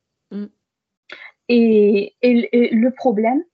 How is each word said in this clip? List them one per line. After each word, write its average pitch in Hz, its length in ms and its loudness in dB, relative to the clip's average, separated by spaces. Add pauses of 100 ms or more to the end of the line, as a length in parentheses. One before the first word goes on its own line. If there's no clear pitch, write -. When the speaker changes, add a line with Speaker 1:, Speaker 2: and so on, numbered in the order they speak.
(300)
Speaker 1:
Mm. 202 160 -12 (1000)
Speaker 2:
Et, 220 760 2
et, 247 340 0
et 240 180 0
le 233 160 0
problème, 247 520 -2 (100)